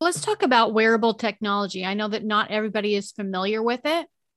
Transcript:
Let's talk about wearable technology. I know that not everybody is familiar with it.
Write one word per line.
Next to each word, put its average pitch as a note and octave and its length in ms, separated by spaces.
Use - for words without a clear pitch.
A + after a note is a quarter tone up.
Let's E4+ 200
talk G#4+ 200
about A#3 320
wearable A3 400
technology. G3+ 720
I F#3+ 80
know G#3+ 140
that G#3 180
not G#3+ 240
everybody G#3 460
is G3+ 160
familiar G3 500
with A#3+ 240
it. D#4 220